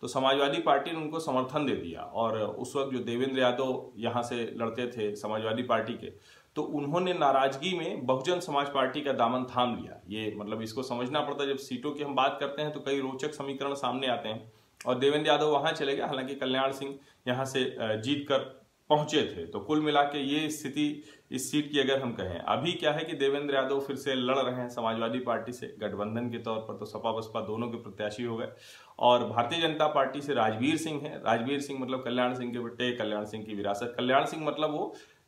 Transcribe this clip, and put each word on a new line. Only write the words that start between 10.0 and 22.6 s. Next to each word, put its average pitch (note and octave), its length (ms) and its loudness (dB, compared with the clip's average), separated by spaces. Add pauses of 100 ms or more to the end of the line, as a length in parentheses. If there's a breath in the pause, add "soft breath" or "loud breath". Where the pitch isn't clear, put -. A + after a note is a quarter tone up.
ये, G#2+ 280 -4
मतलब, G#2+ 240 -4
इसको A2+ 220 -4
समझना B2+ 380 0
पड़ता C#3+ 220 -2
है। C#3 60 2
जब C3+ 80 0
सीटों B2+ 340 -4
की D3 120 -6
हम C#3 120 -4
बात C#3+ 240 4
करते C#3+ 220 -2
हैं, D3+ 100 0
तो C#3+ 80 -8
कई C#3 200 0
रोचक C3+ 340 -2
समीकरण C#3 400 -4
सामने C3 340 0
आते A2 220 0
हैं, A2 220 -8 (340 soft breath)
और B2 140 2
देवेंद्र D3 280 4
यादव D3+ 240 4
वहाँ D3 200 4
चले C#3+ 240 0
गए। - 80 -2
हालांकि C3+ 320 -4
कल्याण C3 360 0
सिंह C#3 280 -8 (280 soft breath)
यहाँ B2+ 180 0
से, C3 180 0
अ, A2 320 -2
जीत C3 340 0
कर C#3 80 4 (520)
पहुंचे D3+ 320 4
थे। F#2+ 240 -4
तो G#2 140 -8
कुल D3+ 220 2
मिला D3 220 6
के C#3+ 200 0
ये D3+ 260 0
स्थिति D3 540 -2 (280 loud breath)
इस B2+ 200 -4
सीट D3 200 0
की C#3+ 80 4
अगर C3+ 220 4
हम A#2+ 120 -2
कहें, F2+ 260 -4
अभी A#2+ 340 0